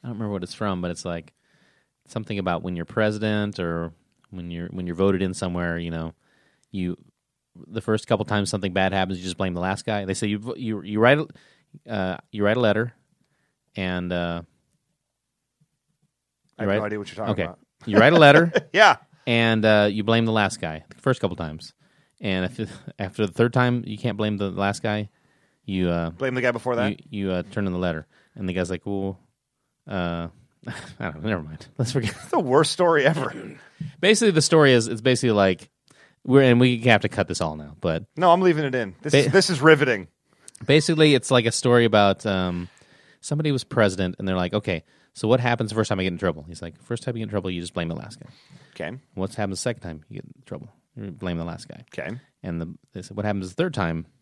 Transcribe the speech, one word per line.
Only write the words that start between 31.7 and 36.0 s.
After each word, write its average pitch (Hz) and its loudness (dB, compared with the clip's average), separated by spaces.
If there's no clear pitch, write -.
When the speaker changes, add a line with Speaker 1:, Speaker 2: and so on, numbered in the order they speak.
Speaker 1:
Let's 123 -4
forget. 127 -4
Speaker 2:
It's - -20
the 349 0
worst 147 4
story 165 2
ever. 147 0
Speaker 1:
<clears throat> - -14
Basically, 214 4
the 156 4
story 147 6
is, 113 4
it's 110 -8
basically 127 2
like, 98 2